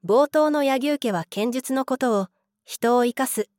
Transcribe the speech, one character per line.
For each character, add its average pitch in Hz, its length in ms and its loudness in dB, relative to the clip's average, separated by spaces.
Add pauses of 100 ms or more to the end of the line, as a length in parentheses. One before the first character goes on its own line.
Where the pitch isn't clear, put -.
冒 254 240 4
頭 302 200 2
の 294 140 0
柳 269 300 0
生 285 40 -2
家 233 140 -2
は 170 180 -4
剣 226 220 -2
術 262 220 -4
の 262 100 -2
こ 254 140 -2
と 226 220 2
を、 190 80 -2 (360)
人 240 340 0
を 240 60 4
生 240 100 0
か 262 140 -2
す - 320 -6